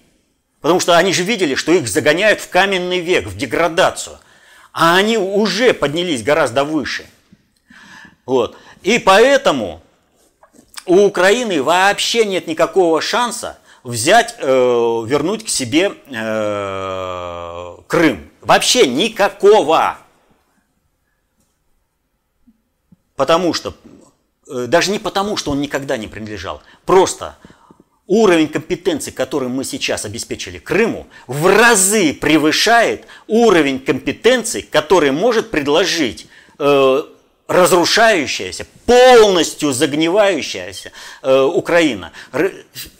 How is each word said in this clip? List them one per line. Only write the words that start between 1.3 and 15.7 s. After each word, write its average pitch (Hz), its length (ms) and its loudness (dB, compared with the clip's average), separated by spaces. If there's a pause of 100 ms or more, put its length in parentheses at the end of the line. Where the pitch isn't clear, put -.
что - 160 -2
их 147 160 0
загоняют 156 520 0
в - 100 -16
каменный 180 500 -2
век, 160 260 -2
в 92 100 -12
деградацию. 156 800 -2 (540)
А 165 240 2
они 214 220 2
уже 202 560 0
поднялись 147 480 -4
гораздо 139 400 0
выше. 147 440 -4 (1160)
Вот. 123 320 -2 (280)
И 226 160 0
поэтому 190 800 2 (1080)
у 190 180 4
Украины 190 600 0
вообще 196 600 0
нет 185 220 -4
никакого 165 540 0
шанса 208 580 -6 (240)
взять, 135 560 0
э, 160 80 -8
вернуть 127 1000 0
к - 40 -10
себе, 190 460 -2 (120)